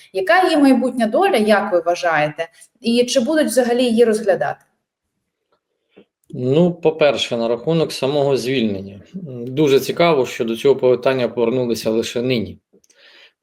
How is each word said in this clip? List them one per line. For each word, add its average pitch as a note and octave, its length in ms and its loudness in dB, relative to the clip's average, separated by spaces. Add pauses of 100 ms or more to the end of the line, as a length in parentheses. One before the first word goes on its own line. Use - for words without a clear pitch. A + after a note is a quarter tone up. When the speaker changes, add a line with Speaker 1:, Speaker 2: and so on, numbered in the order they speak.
(120)
Speaker 1:
Яка D#4+ 320 2
її D#4+ 120 2
майбутня B3+ 500 2
доля, D#4 300 2
як G#3 360 2
ви F3 80 2
вважаєте? E3 680 -2 (320)
І A#3+ 240 0
чи B3 160 0
будуть D4 260 0
взагалі A#3+ 380 0
її A#3 200 2
розглядати? G3+ 560 -2 (1700)
Speaker 2:
Ну, D3 440 2
по-перше, D3 600 0
на A#2 120 -2
рахунок D3+ 440 -2
самого C#3 440 -2
звільнення. G#2+ 640 -4 (140)
М, B2+ 320 -12
дуже C#3+ 340 2
цікаво, C3+ 460 0
що - 180 -6
до A2+ 120 -4
цього C3+ 200 2
питання B2+ 520 0
повернулися A#2 640 -2
лише A2+ 320 -2
нині. A2 360 -4 (840)